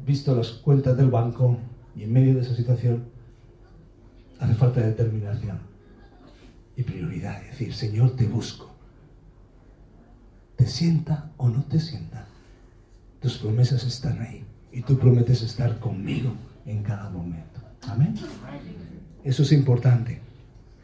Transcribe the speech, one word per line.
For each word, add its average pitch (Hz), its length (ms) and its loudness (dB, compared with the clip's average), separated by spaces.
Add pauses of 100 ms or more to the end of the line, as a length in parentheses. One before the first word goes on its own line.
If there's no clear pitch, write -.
visto 139 300 2
las 113 140 0
cuentas 131 480 4
del 131 120 6
banco, 120 480 2 (380)
y 104 80 -12
en 110 80 -4
medio 131 220 6
de 127 80 2
esa 120 120 -2
situación 120 520 0 (1300)
hace 117 160 2
falta 123 260 4
determinación 107 760 -2 (1160)
y 127 80 -6
prioridad, 90 600 -8
es - 80 -18
decir, - 220 -8
"Señor, 113 440 2
te 113 80 4
busco". - 500 -4 (1800)
Te 127 100 6
sienta 160 720 -2
o 127 100 0
no 117 160 0
te - 160 -2
sienta, - 480 -10 (920)
tus 127 160 -2
promesas 117 480 2
están - 340 -4
ahí - 240 -12 (300)
y 127 80 -8
tú 135 160 2
prometes 120 460 6
estar 117 360 -4
conmigo 113 540 -4 (320)
en 104 180 -6
cada 101 260 -6
momento. 85 520 -10 (220)
Amén. 131 320 0 (1080)
Eso 135 200 0
es 143 100 4
importante, 123 680 2 (640)